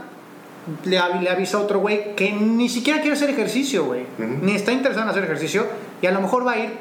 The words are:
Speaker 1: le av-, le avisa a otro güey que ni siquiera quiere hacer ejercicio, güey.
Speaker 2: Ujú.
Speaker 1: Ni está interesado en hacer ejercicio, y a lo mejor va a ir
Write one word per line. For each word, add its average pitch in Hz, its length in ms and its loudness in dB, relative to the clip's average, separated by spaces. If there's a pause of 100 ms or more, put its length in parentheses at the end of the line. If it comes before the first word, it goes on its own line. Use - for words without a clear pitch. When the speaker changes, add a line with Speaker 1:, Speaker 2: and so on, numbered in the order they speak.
(840)
Speaker 1:
le 185 140 2
av-, 180 240 2
le 180 80 2
avisa 185 280 0
a - 20 2
otro 202 180 2
güey 208 380 0
que 196 160 2
ni 226 360 4
siquiera 285 320 0
quiere 294 160 2
hacer 285 140 2
ejercicio, 226 560 0
güey. 123 160 -2 (160)
Speaker 2:
Ujú. 117 260 -2
Speaker 1:
Ni 196 120 2
está 208 160 0
interesado 254 320 0
en 220 60 0
hacer 190 140 0
ejercicio, 160 400 0 (380)
y 175 40 4
a 185 40 4
lo 190 100 2
mejor 247 260 2
va 247 60 4
a 226 60 -2
ir 220 220 -4